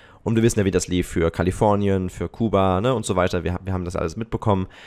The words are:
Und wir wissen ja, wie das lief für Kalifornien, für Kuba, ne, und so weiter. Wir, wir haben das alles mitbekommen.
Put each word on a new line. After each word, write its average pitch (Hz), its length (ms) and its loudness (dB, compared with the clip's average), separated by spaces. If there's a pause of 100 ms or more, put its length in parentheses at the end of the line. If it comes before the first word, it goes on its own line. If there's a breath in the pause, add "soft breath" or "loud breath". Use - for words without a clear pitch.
(240 loud breath)
Und 113 120 0
wir 113 60 4
wissen 113 160 4
ja, 101 80 4
wie 95 60 2
das 90 160 0
lief 90 200 0
für 82 220 0
Kalifornien, 98 800 0
für 87 200 -8
Kuba, 95 520 0
ne, 127 140 0
und 110 100 -4
so 98 100 -2
weiter. 90 280 0
Wir, 87 200 -4
wir 95 80 -6
haben 90 140 -4
das 87 100 -8
alles 90 220 -4
mitbekommen. 104 480 -2 (220 loud breath)